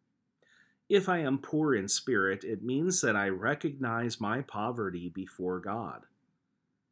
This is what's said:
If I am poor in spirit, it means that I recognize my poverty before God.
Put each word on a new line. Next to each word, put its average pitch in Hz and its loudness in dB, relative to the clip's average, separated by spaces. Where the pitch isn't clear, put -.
If 190 6
I 175 4
am 135 2
poor 151 2
in 98 0
spirit, 98 2
it 104 -6
means 151 0
that 110 4
I 101 2
recognize 117 -2
my 110 0
poverty 104 -4
before 92 -6
God. 98 -8